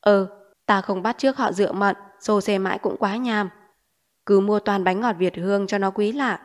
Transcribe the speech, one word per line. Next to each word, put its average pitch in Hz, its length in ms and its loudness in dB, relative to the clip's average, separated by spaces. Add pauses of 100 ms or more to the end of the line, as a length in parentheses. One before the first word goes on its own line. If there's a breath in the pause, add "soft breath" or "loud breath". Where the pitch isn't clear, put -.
Ừ, 196 260 4 (400)
ta 202 140 2
không 185 220 -4
bắt 226 160 -2
chước 269 180 0
họ 220 160 0
dựa 185 200 0
mận, 196 240 0 (240)
xô 208 200 0
xê 196 180 0
mãi 190 200 -2
cũng 196 180 -4
quá 202 200 -2
nhàm. 220 320 -2 (800)
Cứ 196 140 4
mua 208 200 2
toàn 202 240 -2
bánh 185 160 2
ngọt 226 180 -2
Việt 180 180 0
Hương 196 300 -2
cho 202 120 -2
nó 190 120 0
quý 208 220 -2
lạ. 254 320 -4